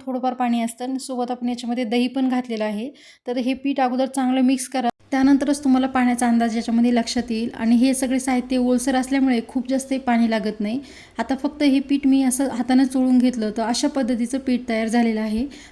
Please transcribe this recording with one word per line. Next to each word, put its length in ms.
थोडंफार 280
पाणी 280
असतं 240
आणि 140
सोबत 320
आपण 180
याच्यामध्ये 340
दही 240
पण 220
घातलेलं 340
आहे. 260
तर 100
हे 160
पीठ 280
अगोदर 240
चांगलं 360
मिक्स 260
करा, 220
त्यानंतरच 520
तुम्हाला 240
पाण्याचा 400
अंदाज 280
याच्यामध्ये 380
लक्षात 360
येईल. 260
आणि 200
हे 180
सगळे 260
साहित्य 380
ओलसर 380
असल्यामुळे 520
खूप 220
जास्त 240
पाणी 240
लागत 300
नाही. 200
आता 180
फक्त 280
हे 160
पीठ 280
मी 160
असं 240
हाताने 380
चोळून 320
घेतलं, 400
तर 40
अशा 260
पद्धतीचं 500
पीठ 320
तयार 180
झालेलं 340
आहे. 240